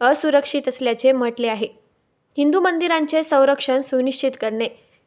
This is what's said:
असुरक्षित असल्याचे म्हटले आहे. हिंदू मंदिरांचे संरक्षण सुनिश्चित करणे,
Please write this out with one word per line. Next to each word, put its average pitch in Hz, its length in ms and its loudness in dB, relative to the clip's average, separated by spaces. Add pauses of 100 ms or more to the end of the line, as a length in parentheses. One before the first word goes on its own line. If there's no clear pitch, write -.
असुरक्षित 285 680 0
असल्याचे 254 440 0
म्हटले 240 360 -2
आहे. 220 180 -4 (720)
हिंदू 294 220 2
मंदिरांचे 330 600 0
संरक्षण 269 580 2
सुनिश्चित 262 600 -2
करणे, 220 280 -4 (380)